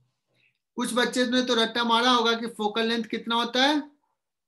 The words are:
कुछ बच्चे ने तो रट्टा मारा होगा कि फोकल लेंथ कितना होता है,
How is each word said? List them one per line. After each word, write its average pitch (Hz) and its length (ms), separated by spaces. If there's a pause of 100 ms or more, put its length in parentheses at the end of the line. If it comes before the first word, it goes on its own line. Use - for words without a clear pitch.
(760)
कुछ 233 160
बच्चे 247 320
ने 254 200
तो 240 100
रट्टा 226 280
मारा 233 280
होगा 233 280
कि 233 100
फोकल 226 380
लेंथ 233 160
कितना 226 320
होता 240 280
है, 294 180 (680)